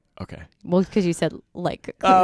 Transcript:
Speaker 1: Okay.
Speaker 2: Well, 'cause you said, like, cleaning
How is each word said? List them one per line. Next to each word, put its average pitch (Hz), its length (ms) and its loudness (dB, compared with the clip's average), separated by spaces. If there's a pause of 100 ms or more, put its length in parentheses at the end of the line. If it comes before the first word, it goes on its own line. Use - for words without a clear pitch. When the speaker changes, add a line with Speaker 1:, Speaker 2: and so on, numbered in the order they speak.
(220)
Speaker 1:
Okay. 80 220 -16 (200)
Speaker 2:
Well, 180 220 2
'cause 190 220 -2
you 170 60 0
said, 160 200 -4 (220)
like, - 440 -8
cleaning 190 240 4